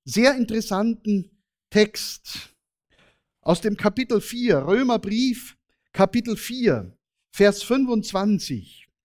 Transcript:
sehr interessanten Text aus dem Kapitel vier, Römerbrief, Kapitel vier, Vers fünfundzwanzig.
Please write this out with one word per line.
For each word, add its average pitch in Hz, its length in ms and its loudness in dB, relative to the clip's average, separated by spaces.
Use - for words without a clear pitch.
sehr 247 320 2
interessanten 214 920 -2
Text - 840 -2
aus 175 180 0
dem 208 160 -2
Kapitel 262 440 0
vier, 220 460 0
Römerbrief, 240 920 0
Kapitel 214 440 0
vier, 175 600 -2
Vers 202 300 4
fünfundzwanzig. 208 1300 -2